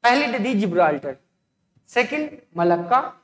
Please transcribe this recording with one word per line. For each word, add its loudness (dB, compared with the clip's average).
पहले 4
दे -4
दी -2
Gibraltar, 0
second -4
मलक्का 2